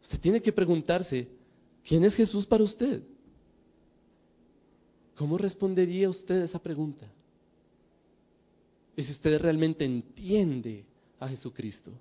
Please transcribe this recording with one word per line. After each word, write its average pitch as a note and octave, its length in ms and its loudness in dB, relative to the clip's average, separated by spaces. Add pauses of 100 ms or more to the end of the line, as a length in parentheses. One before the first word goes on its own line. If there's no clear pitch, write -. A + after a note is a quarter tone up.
Usted - 180 -8
tiene G#3+ 220 2
que G#3+ 100 2
preguntarse, E3+ 760 0 (580)
"¿Quién E3 200 4
es G#3 100 4
Jesús G#3 320 2
para A3 160 4
usted?" A#3 400 -2 (2000)
¿Cómo D3+ 220 -2
respondería F#3+ 720 0
usted F#3 320 -2
a F3 40 -2
esa F3 120 -8
pregunta? D3+ 500 -8 (1900)
¿Y D3+ 60 -6
si C3+ 80 -8
usted D3+ 280 2
realmente D#3+ 460 0
entiende B2+ 1000 -2 (340)
a C3 80 -10
Jesucristo? A#2 720 -12